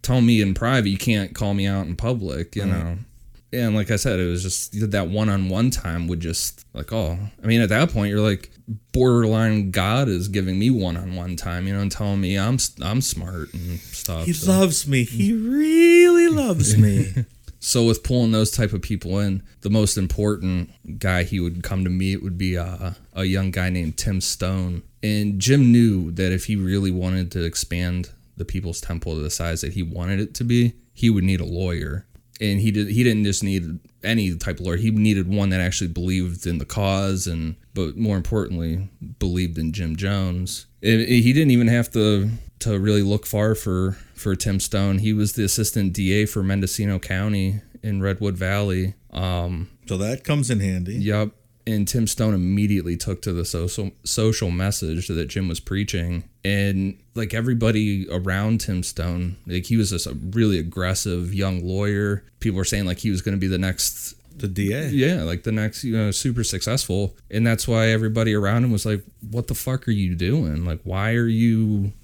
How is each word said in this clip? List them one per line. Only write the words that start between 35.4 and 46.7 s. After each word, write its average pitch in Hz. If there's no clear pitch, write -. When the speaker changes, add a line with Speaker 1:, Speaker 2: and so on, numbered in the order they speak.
Speaker 1:
that 92
actually 90
believed 87
in 85
the 67
cause 98
and, 80
but 85
more 104
importantly, 90
believed 90
in 80
Jim 82
Jones. 92
And 113
he 120
didn't 147
even 120
have 120
to, 104
to 104
really 104
look 101
far 107
for, 95
for 98
Tim 95
Stone. 98
He 110
was 104
the 110
assistant 101
D 95
A 107
for 101
Mendocino 98